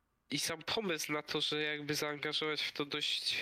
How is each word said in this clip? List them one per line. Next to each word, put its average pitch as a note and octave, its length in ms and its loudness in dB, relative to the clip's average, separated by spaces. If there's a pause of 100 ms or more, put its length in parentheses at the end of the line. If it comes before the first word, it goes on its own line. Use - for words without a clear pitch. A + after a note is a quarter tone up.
(300)
i C#3+ 80 0
sam D#3+ 240 -2
pomysł F3+ 500 0
na D3+ 100 0
to, - 180 0
że D3+ 220 2
jakby D3+ 320 0
zaangażować D3 680 0
w - 100 -2
to D3 120 -2
dość - 580 0